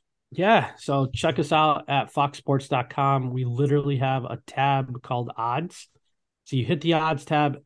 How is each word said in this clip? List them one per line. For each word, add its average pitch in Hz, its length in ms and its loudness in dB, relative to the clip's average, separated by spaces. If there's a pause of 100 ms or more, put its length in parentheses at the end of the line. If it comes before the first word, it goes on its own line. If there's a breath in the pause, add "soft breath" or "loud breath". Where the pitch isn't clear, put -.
(320)
Yeah, 196 460 4
so 139 300 0
check 160 320 -2
us 147 120 -2
out 156 360 4
at 135 240 -2
fox 143 260 -2
sports 139 300 -2
dot 123 220 -2
com. 139 420 0
We 127 140 -4
literally 139 520 0
have 131 280 0
a 120 200 -8
tab 135 560 -2
called 123 360 -4
Odds. 123 500 -6 (560)
So - 120 -6
you 123 100 0
hit 156 160 -2
the 165 120 2
odds 156 320 0
tab, 147 400 0